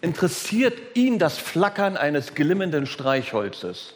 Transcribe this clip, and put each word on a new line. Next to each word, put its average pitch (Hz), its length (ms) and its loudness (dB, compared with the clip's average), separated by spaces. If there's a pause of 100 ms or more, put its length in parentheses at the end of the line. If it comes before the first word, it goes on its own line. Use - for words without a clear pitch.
Interessiert 202 720 0 (200)
ihn 247 240 4
das 160 200 2
Flackern 196 580 0
eines 147 380 0
glimmenden 156 520 0
Streichholzes? 113 1080 -2